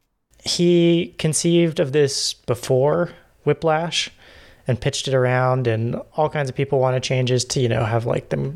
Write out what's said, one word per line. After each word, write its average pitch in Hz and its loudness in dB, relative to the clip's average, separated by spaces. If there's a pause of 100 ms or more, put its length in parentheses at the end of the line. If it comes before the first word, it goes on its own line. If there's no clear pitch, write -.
(440)
he 170 2
conceived 170 0
of 139 0
this 139 0
before 139 0 (360)
Whiplash 160 -2 (580)
and 117 0
pitched - -4
it 135 -2
around, 127 2
and 113 0 (220)
all 151 2
kinds 143 -4
of 123 -8
people 139 0
wanted 127 0
changes 127 0
to, - -2
you 120 2
know, 120 0
have, 113 -2
like, 123 -4
them 139 -4